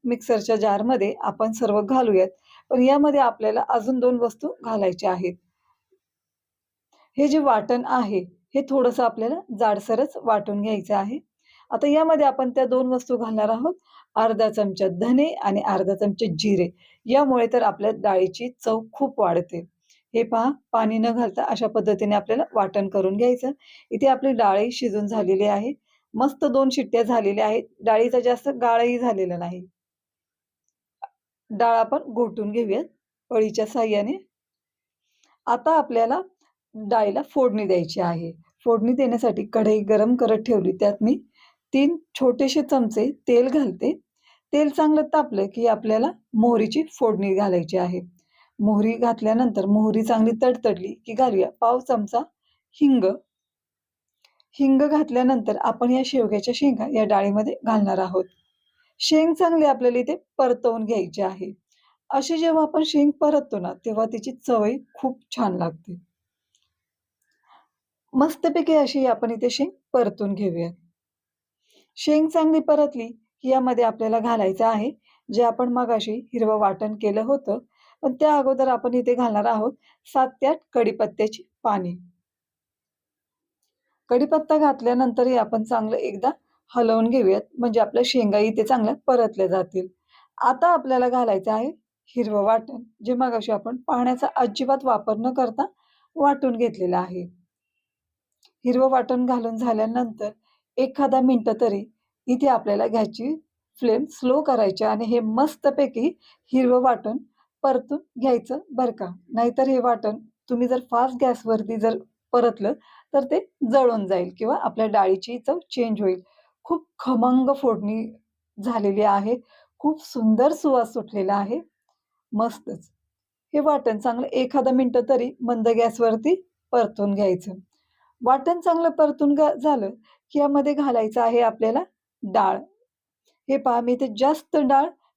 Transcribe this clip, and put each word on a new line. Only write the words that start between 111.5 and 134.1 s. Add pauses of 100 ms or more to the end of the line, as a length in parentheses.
जर (340)
परतलं (420)
तर
ते (200)
जळून
जाईल
किंवा
आपल्या
डाळीची
चव (120)
चेंज
होईल. (440)
खूप (100)
खमंग
फोडणी (480)
झालेली
आहे, (420)
खूप
सुंदर
सुवास
सुटलेला
आहे, (720)
मस्तच. (640)
हे
वाटण
चांगलं
एखादा
मिनिट (120)
तरी
मंद
गॅसवरती (240)
परतून
घ्यायचं. (720)
वाटण
चांगलं
परतून
घा-,
झालं (400)
की
यामध्ये
घालायचं
आहे
आपल्याला (380)
डाळ. (920)
हे
पहा,
मी
इथे (120)